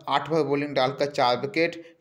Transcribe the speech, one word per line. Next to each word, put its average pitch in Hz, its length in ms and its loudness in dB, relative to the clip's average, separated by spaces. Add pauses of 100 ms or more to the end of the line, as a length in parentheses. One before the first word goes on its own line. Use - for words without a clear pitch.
आठ 139 220 0
ओवर 160 140 2
बॉलिंग 143 300 -2
डालकर 139 340 0
चार 123 300 2
विकेट। 160 360 -2 (260)